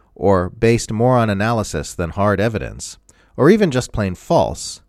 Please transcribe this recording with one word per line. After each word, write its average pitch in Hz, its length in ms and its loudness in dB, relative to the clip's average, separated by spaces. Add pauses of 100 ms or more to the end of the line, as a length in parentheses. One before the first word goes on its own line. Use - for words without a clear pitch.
(140)
or 92 360 2
based 113 420 0
more 120 260 2
on 113 100 2
analysis 104 680 -4
than 85 160 -4
hard 98 300 0
evidence, 110 560 -6 (400)
or 131 140 6
even 117 220 4
just 123 200 -4
plain 95 220 -2
false, - 760 -2